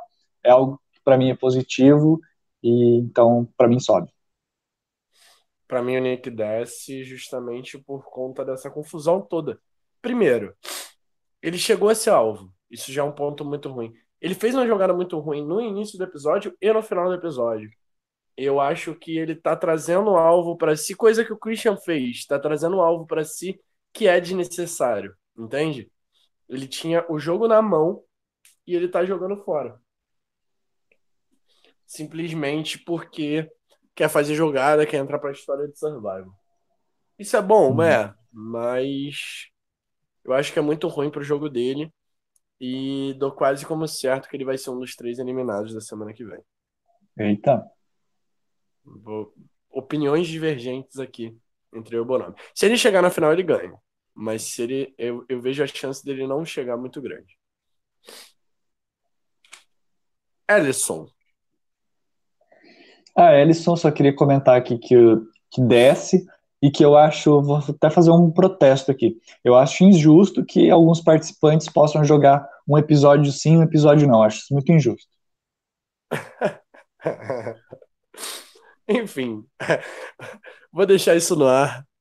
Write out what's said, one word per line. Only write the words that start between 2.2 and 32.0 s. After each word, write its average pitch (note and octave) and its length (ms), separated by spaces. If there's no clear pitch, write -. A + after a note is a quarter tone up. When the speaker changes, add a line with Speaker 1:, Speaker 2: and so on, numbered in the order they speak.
Speaker 1:
e A#2+ 380
então A#2+ 560
pra B2 120
mim B2 120
sobe. F#2 300
Speaker 2:
Pra B2+ 160
mim B2+ 140
o B2+ 40
Nick B2+ 300
desce A#2 720
justamente B2+ 720
por C3+ 260
conta C3 400
dessa C3 260
confusão D3+ 520
toda. D#3 380
Primeiro, C#3+ 540
ele E3+ 160
chegou G3 300
a A3 60
ser - 160
alvo, G#2+ 420
isso A#2+ 220
já C#3+ 100
é - 20
um D3 80
ponto D3 320
muito C#3+ 260
ruim. A#2 220
Ele F3+ 140
fez A3+ 200
uma C4+ 120
jogada F#3+ 280
muito F3 240
ruim D3 280
no F3 140
início G#3 380
do F#3 60
episódio F3+ 560
e G#3 120
no A3 100
final F#3 260
do F3+ 60
episódio. A#2+ 560
Eu C#3 240
acho D#3 360
que D#3+ 220
ele D#3+ 180
tá D#3+ 200
trazendo E3+ 600
alvo E3+ 400
pra D#3 200
si, F3+ 200
coisa A3 280
que A3 80
o G#3+ 60
Christian A3 380
fez, C3 500
tá C#3+ 120
trazendo D#3 420
alvo E3 260
pra D#3 180
si F3+ 360
que G#3+ 160
é F3+ 120
desnecessário, E3 920
entende? B2+ 540
Ele C3+ 200
tinha E3 420
o D#3 80
jogo F3 300
na A3 140
mão F3+ 400
e F3 100
ele F3 120
tá F3 160
jogando F#3+ 400
fora. C3+ 360
Simplesmente D#3 920